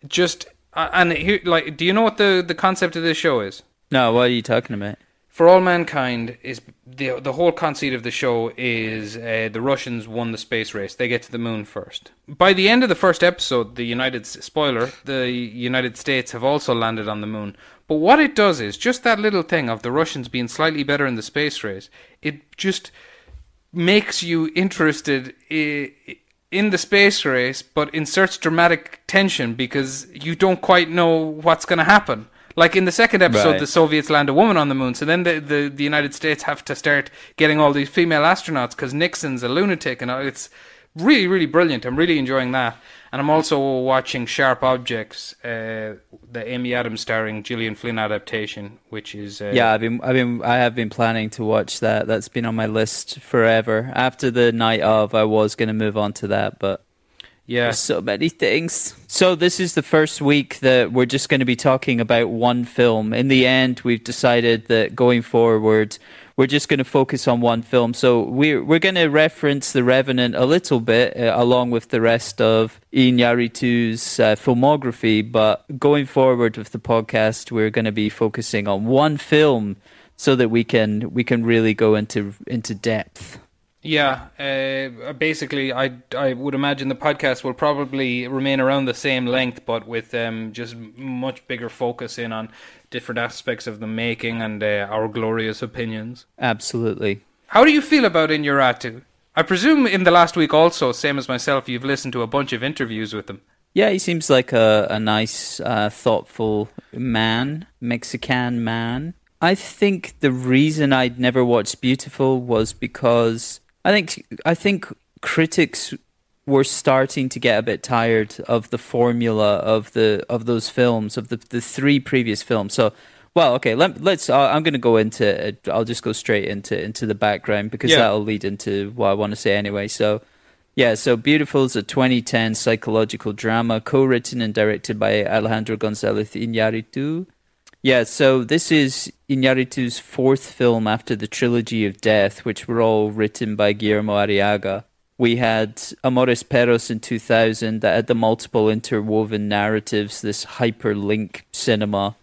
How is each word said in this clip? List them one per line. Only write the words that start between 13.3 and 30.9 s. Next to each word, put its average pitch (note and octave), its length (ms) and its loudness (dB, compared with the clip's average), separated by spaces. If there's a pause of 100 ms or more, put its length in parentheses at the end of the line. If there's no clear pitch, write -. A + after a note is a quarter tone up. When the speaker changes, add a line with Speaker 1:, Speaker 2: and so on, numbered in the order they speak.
Speaker 1:
the A#2+ 100 -6
United B2 360 -4
S-, - 220 -18
spoiler, C3+ 460 -2 (140)
the C3 260 -2
United B2 680 -4
States C3 360 -4
have A#2+ 120 -8
also C#3 300 0
landed A2+ 340 -2
on G#2 140 -6
the G#2 40 -8
moon. G#2+ 300 -10 (320)
But D#3 60 -2
what F#3+ 260 4
it C#4+ 140 2
does F#3+ 260 2
is G#2 160 -6
just B3 280 -2
that A3+ 140 2
little G3+ 240 0
thing D#3 280 -2
of A2 100 -4
the A#2+ 100 -6
Russians C#3+ 380 -4
being A#2+ 200 -4
slightly D#3 340 -2
better C#3+ 240 0
in B2+ 80 -2
the A2 80 -6
space - 420 -4
race. G2 240 -10 (320)
It D3 380 -10
just F#3 320 -4 (840)
makes F3+ 500 0
you E3 320 -2
interested D3+ 800 -2 (160)
i-, D3 420 -4 (580)
in G3+ 180 0
the F#3+ 80 0
space G3+ 480 2
race, B2+ 380 0
but D3+ 320 -4
inserts F3 420 0
dramatic E3+ 680 0
tension F3+ 480 0
because C3+ 580 -4
you D3+ 240 -8
don't F#3 240 2
quite F3 300 4